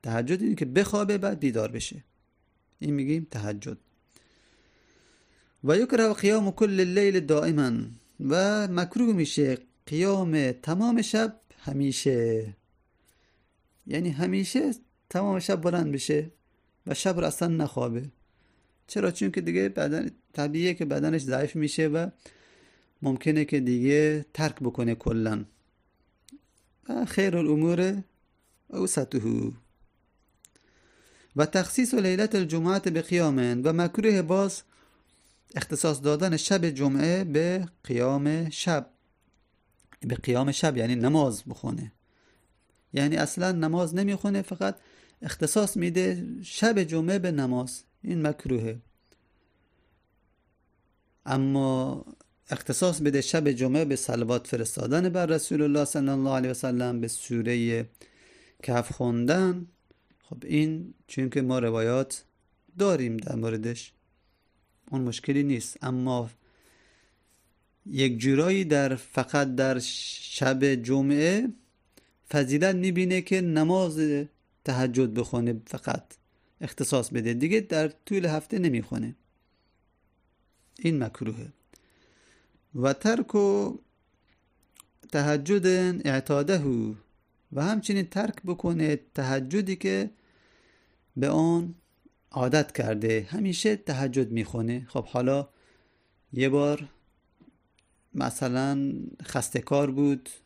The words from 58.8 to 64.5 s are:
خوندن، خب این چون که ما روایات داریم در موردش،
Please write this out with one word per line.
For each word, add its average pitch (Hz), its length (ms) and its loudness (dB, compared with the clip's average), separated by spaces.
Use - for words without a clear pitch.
خوندن، 170 760 0
خب 165 160 -14
این 156 500 -2
چون 131 240 -4
که 139 120 0
ما 127 160 0
روایات 117 640 0
داریم 147 380 2
در 110 200 -6
موردش، 113 560 -4